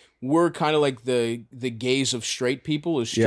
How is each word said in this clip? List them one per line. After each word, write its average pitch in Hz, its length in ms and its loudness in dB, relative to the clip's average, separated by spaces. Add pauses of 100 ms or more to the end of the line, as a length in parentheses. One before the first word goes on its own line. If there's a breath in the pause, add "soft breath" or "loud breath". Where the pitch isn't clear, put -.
(220 soft breath)
we're 160 300 2
kinda 156 260 0
like 135 280 0
the, 120 360 0 (100)
the 127 200 -6
gays 127 420 0
of 117 120 -6
straight 131 380 -2
people, 151 360 -2
is 110 100 -4
straight 113 180 2